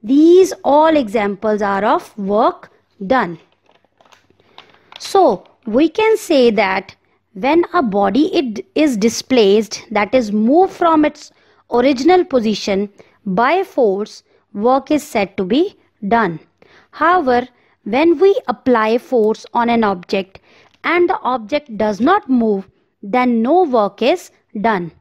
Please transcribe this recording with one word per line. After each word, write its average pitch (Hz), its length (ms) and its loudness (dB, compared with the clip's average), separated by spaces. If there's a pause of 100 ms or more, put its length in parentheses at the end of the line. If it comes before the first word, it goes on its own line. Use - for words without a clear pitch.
These 320 500 4 (100)
all 302 340 4
examples 208 640 -2
are 196 240 -2
of 302 320 -2
work 214 540 -2 (360)
done. 180 320 -2 (1600)
So, 311 460 0 (200)
we 247 220 2
can 440 300 0
say 254 340 2
that 196 440 -4 (380)
when 277 300 0 (100)
a 349 100 0
body 202 420 0 (100)
it 240 300 -6 (100)
is 285 220 0
displaced, 214 920 0
that 208 240 -2
is 220 160 0
moved 269 420 2
from 320 320 0
its - 260 -8 (400)
original 277 540 2
position 208 640 -2 (360)
by 277 380 0
force, 214 600 -4 (300)
work 247 360 -2
is 302 140 -2
said 202 340 -6
to 202 60 -4
be 269 320 -2 (320)
done. 190 320 -2 (520)
However, 269 560 0 (360)
when 285 360 0
we 392 280 4
apply 226 500 0
force 220 560 -2
on 233 160 0
an 233 140 0
object 190 560 -6 (440)
and 349 260 0
the 370 120 -4
object 240 560 -6
does 208 240 -2
not 359 280 0
move, 226 380 -2 (360)
then 240 380 -2
no 320 220 2
work 226 380 -2
is 311 300 -2 (280)
done. 190 420 -4